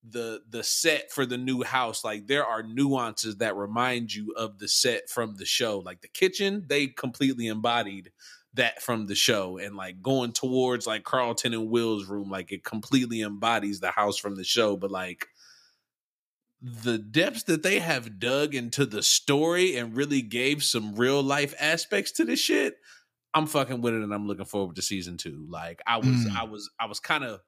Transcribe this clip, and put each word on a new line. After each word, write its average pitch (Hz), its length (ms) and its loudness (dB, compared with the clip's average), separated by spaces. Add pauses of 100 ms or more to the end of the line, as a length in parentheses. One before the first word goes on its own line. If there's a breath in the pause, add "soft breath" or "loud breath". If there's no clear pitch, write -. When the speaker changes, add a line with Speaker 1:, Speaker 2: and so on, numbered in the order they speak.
Speaker 1:
the, 113 460 -8
the 113 140 -6
set - 480 2
for 135 140 2
the 123 120 -4
new 127 260 0
house, 123 420 0
like, 107 220 -4
there 139 180 2
are 110 180 -2
nuances 113 760 0
that 107 200 0
remind 117 560 0
you 107 240 -8
of 107 220 -6
the 104 100 -8
set - 400 2
from 110 280 -4
the 98 80 -10
show. 107 340 0
Like, 92 220 -14
the - 80 -20
kitchen, 196 580 0
they 143 200 2
completely 127 600 0
embodied 110 640 -2 (420 loud breath)
that 120 280 2
from 113 260 -2
the 101 80 -2
show, 95 420 2
and, 101 200 -10
like, 95 240 -10
going 123 320 0
towards, 127 540 2
like, 110 180 -2
Carlton 120 480 0
and 113 160 -2
Will's 113 380 2
room, 101 220 -6
like, 95 220 -6
it 95 140 -10
completely 117 560 0
embodies 101 600 0
the 90 100 0
house 104 260 2
from 101 180 -6
the 95 100 -10
show. 107 320 4
But, 98 140 -4
like, 92 360 -6 (1300 soft breath)
the 117 360 -2
depths 147 460 0
that 160 200 2
they 196 160 4
have 123 400 -2
dug 139 360 2
into 123 300 0
the 104 180 -4
story 165 720 4
and 117 220 -4
really 143 240 2
gave 127 420 0
some 107 320 0
real 131 260 4
life 139 380 0
aspects 165 540 0
to - 120 2
this 247 140 0
shit, - 360 2 (580 loud breath)
I'm 156 140 4
fucking 131 340 0
with 120 140 2
it, 110 80 0
and 104 100 -4
I'm 104 140 -4
looking 95 180 -4
forward 95 320 -2
to 92 60 -4
season 90 340 -4
two. 78 320 -10
Like, 85 380 -10
I 117 100 4
was, 123 300 4
Speaker 2:
Mm. 104 120 -2
Speaker 1:
I 113 60 -2
was, 107 240 -12 (100)
I 113 80 -4
was 104 120 -8
kinda 131 480 -2